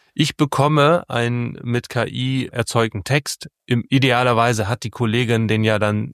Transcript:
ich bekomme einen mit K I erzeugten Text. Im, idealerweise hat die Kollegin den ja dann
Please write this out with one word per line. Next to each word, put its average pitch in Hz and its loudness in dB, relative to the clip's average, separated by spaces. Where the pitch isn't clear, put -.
ich - -2
bekomme 147 2
einen 120 -4
mit 120 -4
K 117 -2
I 131 -4
erzeugten 113 -2
Text. - -4
Im, 120 0
idealerweise 120 2
hat 120 -4
die 113 -8
Kollegin 113 0
den 110 2
ja 107 2
dann 104 -2